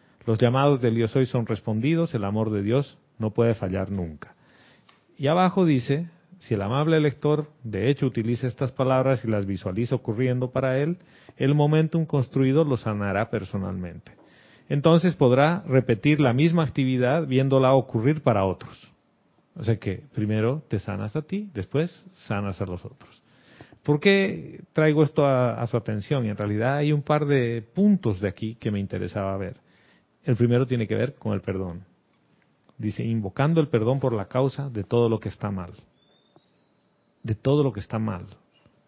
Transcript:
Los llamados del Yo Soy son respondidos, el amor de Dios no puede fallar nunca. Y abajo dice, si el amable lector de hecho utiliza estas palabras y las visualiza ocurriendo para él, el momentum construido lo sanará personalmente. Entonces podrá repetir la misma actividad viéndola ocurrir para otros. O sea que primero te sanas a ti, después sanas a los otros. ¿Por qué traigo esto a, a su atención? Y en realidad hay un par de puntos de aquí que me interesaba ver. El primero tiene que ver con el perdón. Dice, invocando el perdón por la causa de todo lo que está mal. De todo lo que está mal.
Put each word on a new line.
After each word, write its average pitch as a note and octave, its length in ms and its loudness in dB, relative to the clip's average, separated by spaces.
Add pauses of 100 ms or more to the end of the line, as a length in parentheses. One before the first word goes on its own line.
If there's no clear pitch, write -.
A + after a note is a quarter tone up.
(260)
Los A2 140 0
llamados C3+ 420 4
del A2+ 160 2
Yo A#2 100 0
Soy C3 180 0
son A#2+ 220 -4
respondidos, C3 680 -2
el G#2 120 -2
amor G#2+ 260 -2
de G#2 100 -2
Dios A#2+ 360 -2 (200)
no A2 140 -2
puede A#2 240 2
fallar F#2+ 340 -4
nunca. F2 460 -8 (840)
Y C#3 100 -2
abajo F3+ 380 2
dice, D3 440 0 (280)
si - 160 -6
el G2+ 80 -2
amable D3 380 0
lector D3+ 480 0 (160)
de G#2+ 260 -2
hecho C#3 160 0
utiliza A#2 400 -2
estas B2+ 260 -4
palabras C3 540 2
y A2 40 -2
las G2+ 180 0
visualiza G2 480 -4
ocurriendo B2 560 -2
para C3 260 -2
él, D#3+ 200 -2 (400)
el C#3 180 2
momentum D#3 500 2
construido C3+ 600 2
lo C3+ 120 0
sanará G#2 540 -2
personalmente. F#2+ 800 -8 (580)
Entonces D#3+ 460 4
podrá C#3+ 500 4
repetir C3+ 540 2
la C3 140 4
misma D#3+ 320 2
actividad C3 600 0
viéndola C3 480 4
ocurrir C3+ 480 0
para G#2 240 2
otros. - 460 -6 (640)
O - 80 -10
sea A2+ 140 0
que - 260 -6 (100)
primero A2 540 -2
te A2 100 -4
sanas G#2 380 -6
a D3+ 80 -4
ti, G3+ 300 -8
después C#3 520 -4 (220)
sanas G2+ 340 -4
a G2 40 -4
los F2+ 200 -10
otros. - 380 -20 (580)
¿Por D3 180 2
qué G3 640 0 (100)
traigo D#3 280 4
esto D3 240 2
a, B2 340 2
a A#2+ 60 -4
su A#2+ 100 -4
atención? A2+ 520 -2
Y - 20 -2
en G#2 80 -6
realidad G#2+ 400 -2
hay D3 140 0
un D3 100 0
par D3 240 0
de A#2+ 380 0 (100)
puntos F#3 480 2
de G#2 60 0
aquí A2 260 -6
que - 160 -6
me G2+ 100 -2
interesaba G2 580 -4
ver. F#2+ 200 -8 (640)
El B2+ 120 0
primero A#2+ 320 2
tiene A#2+ 200 -2
que A2+ 60 -4
ver A#2+ 220 -2
con - 180 -6
el F#2+ 80 -4
perdón. F#2 420 -6 (920)
Dice, A2 260 -6
invocando A2+ 560 0
el D3 100 2
perdón A#2+ 300 0
por B2+ 140 -2
la G2+ 140 -4
causa C3+ 420 -2
de A2 140 -6
todo A#2+ 260 2
lo A2 100 0
que G2+ 100 -8
está G#2 200 -8
mal. F#2 240 -8 (1500)
De A2+ 100 -2
todo C#3+ 300 2
lo B2+ 100 0
que G#2 60 -10
está - 180 -8
mal. G2+ 300 -6 (600)